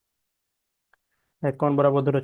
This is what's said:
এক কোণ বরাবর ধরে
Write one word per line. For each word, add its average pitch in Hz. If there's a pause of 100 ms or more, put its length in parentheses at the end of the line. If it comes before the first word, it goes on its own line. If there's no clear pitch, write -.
(1400)
এক 139
কোণ 147
বরাবর 143
ধরে 139